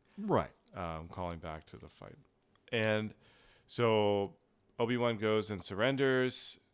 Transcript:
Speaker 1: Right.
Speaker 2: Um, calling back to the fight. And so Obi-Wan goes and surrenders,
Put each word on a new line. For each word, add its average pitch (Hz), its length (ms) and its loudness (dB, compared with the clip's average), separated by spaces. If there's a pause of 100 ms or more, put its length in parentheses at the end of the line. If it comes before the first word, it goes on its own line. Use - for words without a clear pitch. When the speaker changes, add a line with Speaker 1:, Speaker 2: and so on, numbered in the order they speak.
(180)
Speaker 1:
Right. 170 340 0 (240)
Speaker 2:
Um, 82 340 -6
calling 87 300 -8
back 78 280 -12
to - 100 -18
the 80 120 -18
fight. - 260 -18 (560)
And 110 420 0 (520)
so 104 680 2 (460)
Obi-Wan 120 380 2
goes 107 320 2
and 98 140 -4
surrenders, 127 920 0 (160)